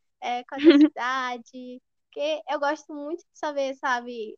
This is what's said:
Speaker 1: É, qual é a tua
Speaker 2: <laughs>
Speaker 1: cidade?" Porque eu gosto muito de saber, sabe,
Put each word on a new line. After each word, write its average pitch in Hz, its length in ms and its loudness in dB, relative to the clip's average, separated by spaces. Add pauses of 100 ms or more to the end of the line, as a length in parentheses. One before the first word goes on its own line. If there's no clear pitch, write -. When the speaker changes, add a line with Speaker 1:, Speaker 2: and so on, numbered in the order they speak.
(220)
Speaker 1:
É, 247 240 -6
qual 277 120 -12
é - 20 -8
a - 20 -8
tua 302 120 10
Speaker 2:
<laughs> - 20 6
Speaker 1:
cidade?" 254 1080 0 (240)
Porque 302 440 -4
eu 294 100 -2
gosto 302 340 -2
muito 294 280 -8
de - 180 -20
saber, 277 360 -4
sabe, 240 640 -4